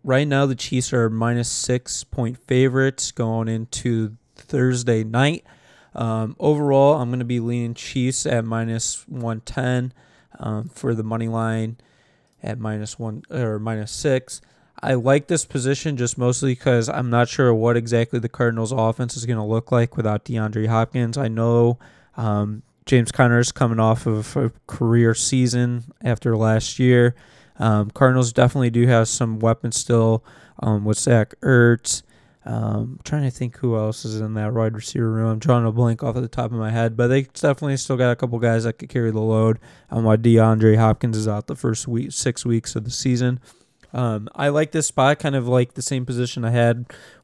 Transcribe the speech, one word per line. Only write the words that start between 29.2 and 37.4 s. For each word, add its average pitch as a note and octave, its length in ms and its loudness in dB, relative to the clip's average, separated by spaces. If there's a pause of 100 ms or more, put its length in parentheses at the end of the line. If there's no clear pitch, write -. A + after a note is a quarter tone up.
weapons A2+ 360 0
still, A2+ 480 2 (360)
um, G#2 260 0
with G#2+ 140 0
Zach A2+ 420 2
Ertz. A#2+ 600 4 (420)
Um, A2 580 -4
trying D3 200 -4
to C3 60 0
think B2 280 -8
who A#2 180 -2
else A2 300 -4
is A2 140 -6
in A2 140 -6
that G#2+ 200 -4
wide A2+ 200 0
receiver A2 380 -4
room. A2+ 160 0
I'm A2 120 -2
drawing A#2+ 280 2
a A2 40 0
blank A#2 300 0
off A#2+ 140 -4
of B2+ 80 -4
the A2+ 60 -8
top A#2+ 220 -6
of A#2+ 60 -6
my A2 140 -4
head, A#2 260 -2
but A#2+ 120 2
they C3+ 140 2
definitely C#3 540 -2